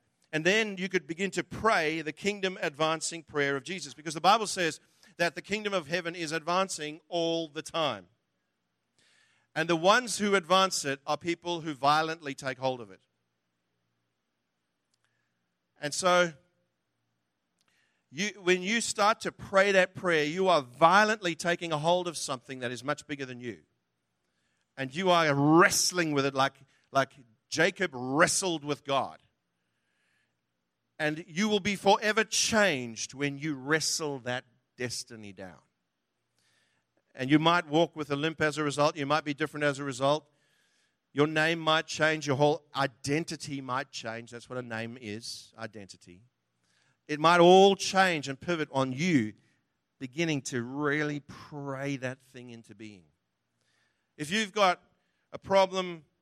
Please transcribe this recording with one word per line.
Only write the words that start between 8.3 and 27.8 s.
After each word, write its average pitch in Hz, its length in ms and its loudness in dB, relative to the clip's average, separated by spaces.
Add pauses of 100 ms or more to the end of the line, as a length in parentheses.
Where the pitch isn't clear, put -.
And 160 140 -2
the 170 80 2
ones 202 400 2
who 202 180 0
advance 185 480 2
it 139 240 -6
are 151 80 -2
people 170 460 -6
who 156 120 -8
violently 151 600 0
take 131 240 -8
hold 127 240 -4
of 101 100 -18
it. 90 80 -20 (2750)
And 143 140 -8
so, 180 400 2 (1800)
you, 190 200 -4 (120)
when 180 180 2
you 214 200 -2
start 208 400 0
to - 100 -6
pray 196 400 2
that 185 240 4
prayer, 170 300 0
you 185 240 0
are 156 140 4
violently 170 720 4
taking 175 360 -4
a 151 60 0
hold 175 320 0
of 151 80 -10
something 131 420 -8
that 123 120 -6
is 120 120 -10
much 143 240 -6
bigger 139 180 -10
than 127 140 -12
you. 117 200 -12 (1160)
And 131 180 -8
you 185 180 0
are 165 220 4
wrestling 165 800 4
with 139 140 2
it 139 80 -2
like, 135 220 0 (360)
like 131 220 0 (360)
Jacob 180 440 0